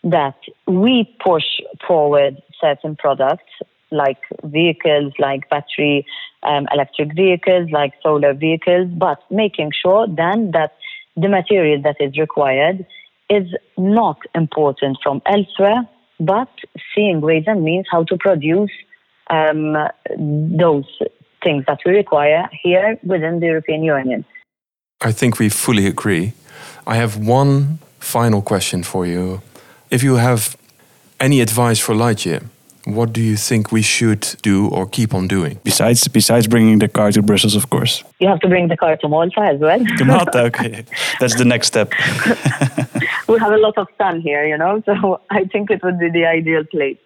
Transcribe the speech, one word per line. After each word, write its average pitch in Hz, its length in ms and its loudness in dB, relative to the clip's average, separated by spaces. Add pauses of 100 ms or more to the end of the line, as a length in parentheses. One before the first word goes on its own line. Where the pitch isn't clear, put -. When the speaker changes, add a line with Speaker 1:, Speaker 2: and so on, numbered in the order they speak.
Speaker 1:
that 156 360 0 (280)
we 214 560 2
push 165 220 0 (420)
forward 143 560 2 (180)
certain 151 360 -2
products 139 560 -2 (400)
like 139 300 -2 (220)
vehicles, 151 760 0
like 139 320 -4
battery, 147 540 -2 (380)
um, 143 300 0
electric 147 420 -4
vehicles, 180 560 2
like 147 220 -2 (100)
solar 147 320 2
vehicles, 165 540 0
but 170 300 -2 (120)
making 190 400 -2 (120)
sure 202 260 2
then 180 440 -2
that 160 200 0 (440)
the 170 120 0
material 180 540 2
that 147 180 0
is 139 180 -2
required 151 680 0 (440)
is 202 180 2 (300)
not 196 420 0 (160)
important 143 680 -2
from 139 240 -2
elsewhere, 202 600 0 (320)
but 196 300 -2 (460)
seeing 196 260 0
ways 156 260 0
and 208 160 0
means 175 280 -2
how 170 120 2
to 180 140 -2
produce, 180 540 0 (580)
um, 156 480 0 (420)
those 156 680 0 (580)
things 143 240 -2
that 160 200 -2
we 180 60 2
require 165 560 2 (140)
here 196 420 2
within 170 360 -2
the 170 60 0
European 160 360 -2
Union. 135 420 -2 (800)
Speaker 2:
I 117 100 0
think 120 260 0
we 107 100 2
fully 101 380 0
agree. 95 460 -2 (540)
I 113 100 -2
have 117 200 0
one 139 640 2 (200)
final 117 440 0
question 95 400 -2
for 90 240 -4
you. 92 340 -4 (500)
If 123 120 0
you 131 140 4
have 120 400 0 (640)
any 135 200 4
advice 113 380 2
for - 160 -2
Lightyear, 107 480 0 (420)
what 113 280 -2
do 113 80 -4
you 107 160 2
think 107 340 -2
we 110 120 2
should 107 400 0 (200)
do 101 260 2
or 92 200 -2
keep - 260 -2
on 92 140 -2
doing? 87 340 -2
Speaker 3:
Besides, - 460 2
besides 113 400 2
bringing 110 320 6
the 104 80 2
car 104 240 2
to 104 100 4
Brussels, 104 320 2
of 101 160 -2
course. - 320 -2 (160)
Speaker 1:
You 185 100 4
have 185 120 2
to 190 80 2
bring 180 200 2
the 165 80 -2
car 160 200 2
to 151 120 -6
Malta 170 320 0
as 156 200 2
well. 175 240 4 (140)
Speaker 3:
To - 60 2
Malta, 135 420 4
okay. 113 380 -6 (180)
Speaker 1:
<laughs> - 180 -6
Speaker 3:
That's 120 160 0
the 123 80 2
next 120 240 2
step. 110 280 0
<laughs> - 60 -2 (1300)
Speaker 1:
We 226 100 4
have 208 140 2
a 214 60 4
lot 214 200 2
of 196 80 -4 (120)
sun 175 220 -2
here, 147 260 -2
you 151 120 -2
know, 196 240 0
<laughs> - 40 -6
so 196 340 0 (100)
I 196 140 0
think 202 260 -4
it 196 140 -2
would 180 140 -2
be 170 120 0
the 170 160 0
ideal 160 380 0
place. 139 420 -6